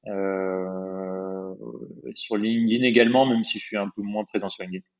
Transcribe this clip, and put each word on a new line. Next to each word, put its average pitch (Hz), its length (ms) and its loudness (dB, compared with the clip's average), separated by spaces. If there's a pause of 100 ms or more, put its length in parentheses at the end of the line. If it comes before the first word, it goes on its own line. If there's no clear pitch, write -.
euh, 95 1500 -4 (600)
sur - 220 -4
LinkedIn 113 460 2
également, 120 420 6
même 117 180 4
si - 160 -2
je - 60 -10
suis 107 120 -4
un 101 180 0
peu 104 80 -8
moins 104 220 -4
présent 98 220 -2
sur 95 160 -8
LinkedIn. 92 220 -8 (140)